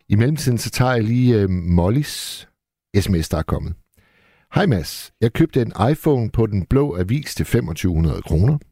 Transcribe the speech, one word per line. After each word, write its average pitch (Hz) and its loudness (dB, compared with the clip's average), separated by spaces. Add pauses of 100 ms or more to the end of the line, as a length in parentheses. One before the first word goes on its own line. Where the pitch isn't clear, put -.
I 101 2
mellemtiden 123 2
så 110 -6
tager 127 0
jeg 117 0
lige, 120 4
øh, 98 2
Mollys 90 0 (520)
S - -2
M 87 2
S, - -6
der 78 -2
er 76 -4
kommet. 76 -6 (800)
"Hej 202 2
Mads, 95 -4
jeg 117 0
købte 160 0
en - -4 (180)
iPhone 139 0
på 113 2
Den 101 -2
Blå 135 0
Avis 107 -4
til - -4
femogtyve 92 -2
hundrede 80 0
kroner. 117 0 (140)